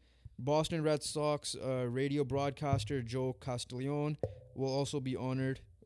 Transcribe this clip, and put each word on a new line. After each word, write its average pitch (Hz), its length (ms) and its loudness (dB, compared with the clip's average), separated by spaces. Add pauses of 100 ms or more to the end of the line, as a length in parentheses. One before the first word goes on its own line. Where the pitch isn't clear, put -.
(380)
Boston 151 460 2
Red 151 200 4
Sox, 147 520 0
uh, 127 340 0
radio 139 340 2
broadcaster 139 800 0
Joe 127 400 -2
Castiglione 139 760 -2 (380)
will 131 180 0
also 139 280 0
be 131 140 -2
honored 131 440 0 (260)